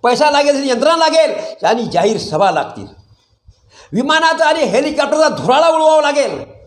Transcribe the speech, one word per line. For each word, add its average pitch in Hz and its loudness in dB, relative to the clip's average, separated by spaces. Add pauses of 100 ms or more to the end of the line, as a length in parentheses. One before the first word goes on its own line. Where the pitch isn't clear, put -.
पैसा 247 2
लागेल, 285 0
यंत्रणा 277 0
लागेल 320 0 (320)
आणि 226 0
जाहीर 190 0
सभा 156 -2
लागतील. 127 -6 (1040)
विमानाचा 311 0
आणि 320 0
हेलिकॉप्टरचा 302 0
धुराळा 285 2
उडवावा 311 4
लागेल. 277 -2 (220)